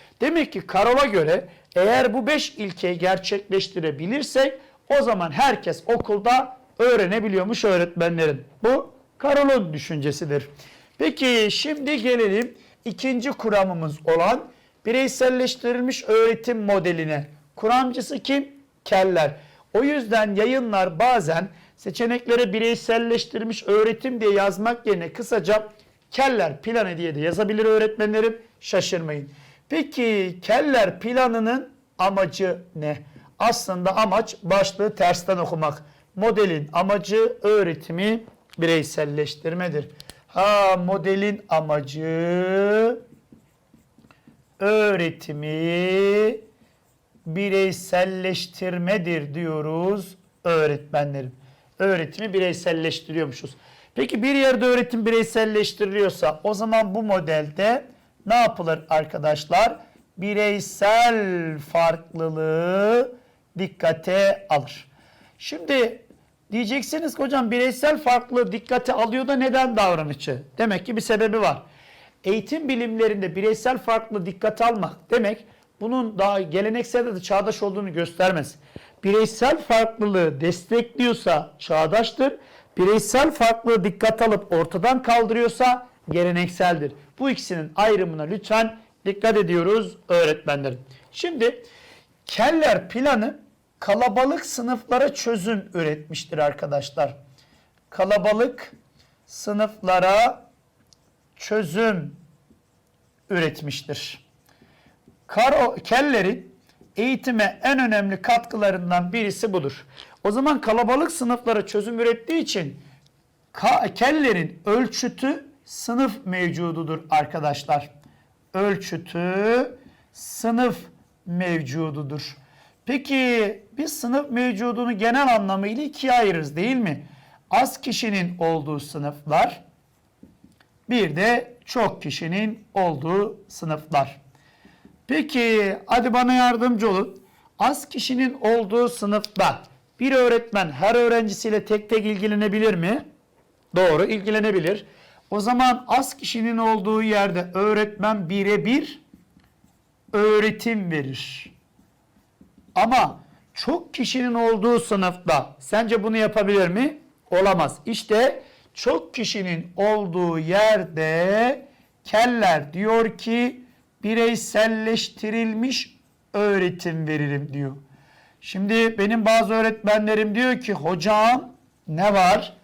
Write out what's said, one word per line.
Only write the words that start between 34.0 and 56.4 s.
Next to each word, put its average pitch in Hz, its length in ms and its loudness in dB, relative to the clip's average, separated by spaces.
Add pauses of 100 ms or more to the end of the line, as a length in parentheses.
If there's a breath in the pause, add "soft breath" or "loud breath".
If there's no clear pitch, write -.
başlığı 196 520 0
tersten 180 420 2
okumak. 156 460 -4 (340 soft breath)
Modelin 190 560 0
amacı 202 720 2
öğretimi 202 840 0 (340)
bireyselleştirmedir. 156 1300 -2 (400 loud breath)
Ha, 196 480 4
modelin 196 720 -2
amacı 170 1500 0 (1600 soft breath)
öğretimi 185 1800 0 (880 soft breath)
bireyselleştirmedir 180 2000 -2
diyoruz 165 840 -4 (280)
öğretmenlerim. 147 880 -2 (460 soft breath)
Öğretimi 190 540 -2
bireyselleştiriyormuşuz. 165 1200 -4 (380 soft breath)
Peki 240 280 -4
bir 269 120 0
yerde 262 300 2
öğretim 247 420 0
bireyselleştiriliyorsa 208 1400 0